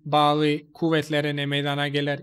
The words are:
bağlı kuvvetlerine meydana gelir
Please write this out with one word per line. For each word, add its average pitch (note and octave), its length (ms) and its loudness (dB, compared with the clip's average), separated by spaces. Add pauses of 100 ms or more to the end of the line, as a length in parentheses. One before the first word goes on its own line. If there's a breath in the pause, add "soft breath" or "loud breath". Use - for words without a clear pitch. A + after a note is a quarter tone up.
bağlı D3+ 680 2
kuvvetlerine D3+ 720 0
meydana C#3+ 420 -2
gelir C#3+ 360 -2